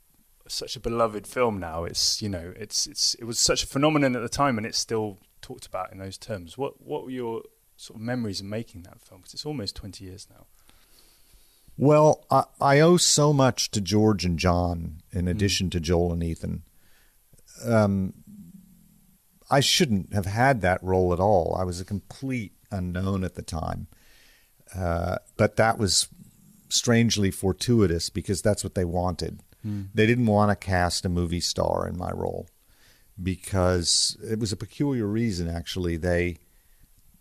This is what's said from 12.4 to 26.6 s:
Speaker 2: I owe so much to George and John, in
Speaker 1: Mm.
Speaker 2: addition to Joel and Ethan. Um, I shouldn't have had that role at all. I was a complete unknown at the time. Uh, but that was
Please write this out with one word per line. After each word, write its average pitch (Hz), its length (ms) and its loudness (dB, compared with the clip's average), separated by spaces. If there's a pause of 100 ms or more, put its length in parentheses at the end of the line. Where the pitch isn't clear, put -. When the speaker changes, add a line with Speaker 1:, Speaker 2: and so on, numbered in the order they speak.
Speaker 2:
I 139 200 6
owe 175 160 8
so 151 380 4
much 131 380 2
to 110 100 -2
George 104 420 2
and 87 140 0
John, 87 640 0 (100)
in 90 140 -2
Speaker 1:
Mm. 90 40 0
Speaker 2:
addition 92 400 0
to 87 100 -2
Joel 85 320 2
and 85 100 -4
Ethan. 85 400 -6 (1000)
Um, 101 500 2 (1400)
I 139 100 4
shouldn't 120 540 2
have 101 120 0
had 120 360 2
that 92 200 2
role 92 300 4
at 85 80 0
all. 92 380 2
I 92 60 -2
was 90 160 -6
a 95 40 -10
complete 113 680 -8 (180)
unknown 92 540 -2
at 87 100 -6
the 90 80 -12
time. 85 460 -6 (880)
Uh, 87 440 -2 (180)
but 104 200 2
that 110 220 2
was 98 300 0 (600)